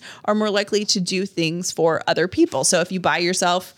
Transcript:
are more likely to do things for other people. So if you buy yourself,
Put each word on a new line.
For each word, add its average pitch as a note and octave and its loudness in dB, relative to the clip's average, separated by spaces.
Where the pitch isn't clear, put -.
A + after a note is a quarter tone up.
are G#3+ 2
more G#3+ 0
likely G#3 0
to G3+ 0
do F#3+ -2
things E3+ -4
for D#3+ 0
other E3 2
people. F#3+ 2
So F3 2
if E3+ -4
you F#3 -2
buy E3 2
yourself, F3+ 0